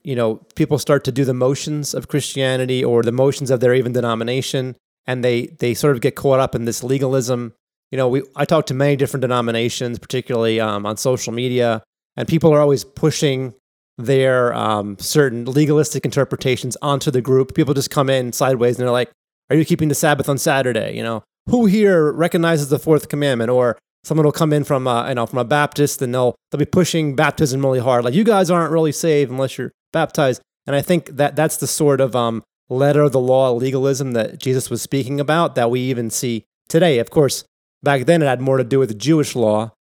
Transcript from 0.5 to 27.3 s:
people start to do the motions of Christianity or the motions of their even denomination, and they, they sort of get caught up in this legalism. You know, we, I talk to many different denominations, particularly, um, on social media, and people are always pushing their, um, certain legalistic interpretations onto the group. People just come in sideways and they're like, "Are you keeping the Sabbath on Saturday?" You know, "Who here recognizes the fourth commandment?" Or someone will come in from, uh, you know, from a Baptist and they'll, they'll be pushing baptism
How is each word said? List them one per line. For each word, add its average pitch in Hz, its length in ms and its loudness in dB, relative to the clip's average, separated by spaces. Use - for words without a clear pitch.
people 147 200 0
start 143 280 0
to 135 80 -2
do 139 120 0
the 131 80 0
motions 143 640 -2
of 127 140 -6
Christianity 131 760 -2
or 117 200 2
the 117 80 0
motions 131 400 0
of 123 80 2
their 123 140 4
even 123 180 0
denomination, 120 800 -2
and 127 180 -4
they, 123 220 2
they 123 120 0
sort 143 220 2
of 120 80 -6
get 131 140 0
caught 135 240 2
up 131 160 0
in 117 80 -4
this 117 180 -6
legalism. 127 720 -2
You 131 40 -6
know, 131 120 0
we, 135 140 0
I 143 100 -2
talk 156 220 0
to 131 80 -6
many 143 220 2
different 131 260 -2
denominations, 120 800 -2
particularly, 113 580 -2
um, 104 260 -2
on 107 120 -4
social 127 360 -2
media, 120 520 0
and 117 100 -6
people 160 260 4
are 147 80 6
always 143 220 2
pushing 135 720 -2
their, 131 480 2
um, 107 440 -4
certain 120 460 0
legalistic 143 600 0
interpretations 131 760 -2
onto 143 280 0
the 127 100 0
group. 127 340 0
People 147 200 0
just 135 160 -4
come 135 200 0
in 127 220 0
sideways 123 460 0
and 127 80 -2
they're 123 60 0
like, 123 180 -2
"Are 139 80 2
you 160 80 4
keeping 156 240 0
the 147 60 0
Sabbath 147 340 0
on 139 100 0
Saturday?" 123 580 -2
You 117 60 -6
know, 113 200 -6
"Who 240 180 2
here 185 460 4
recognizes 165 560 0
the 147 100 2
fourth 151 300 2
commandment?" 135 420 0
Or 123 280 2
someone 156 200 0
will 147 80 4
come 156 200 0
in 147 120 2
from, 131 220 -2
uh, 120 220 0
you 135 60 -4
know, 117 120 -2
from 131 120 -6
a 120 60 0
Baptist 143 560 0
and 123 140 -4
they'll, 123 200 0
they'll 147 80 -6
be 147 60 2
pushing 156 520 0
baptism 139 480 0